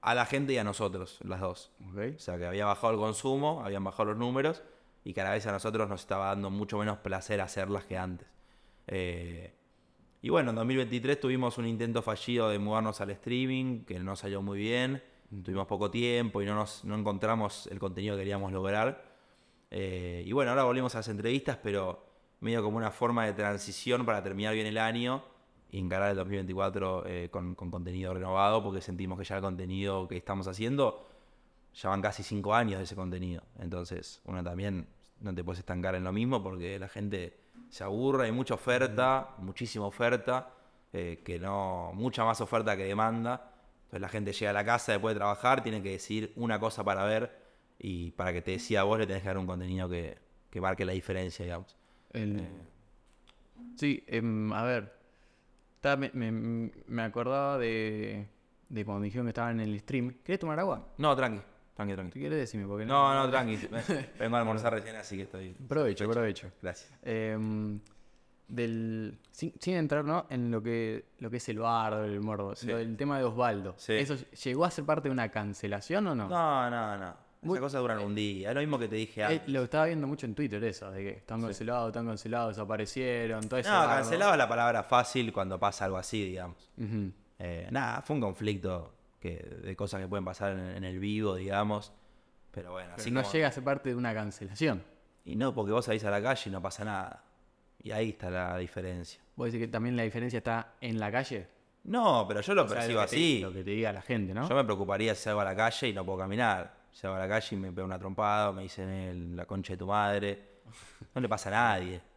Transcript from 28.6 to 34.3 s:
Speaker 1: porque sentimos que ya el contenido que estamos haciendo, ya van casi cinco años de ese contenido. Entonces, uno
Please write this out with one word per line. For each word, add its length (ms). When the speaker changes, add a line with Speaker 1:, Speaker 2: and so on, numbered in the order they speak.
Speaker 1:
porque 180
sentimos 380
que 60
ya 120
el 60
contenido 680
que 80
estamos 320
haciendo, 600
ya 160
van 120
casi 200
cinco 320
años 240
de 60
ese 120
contenido. 460
Entonces, 640
uno 180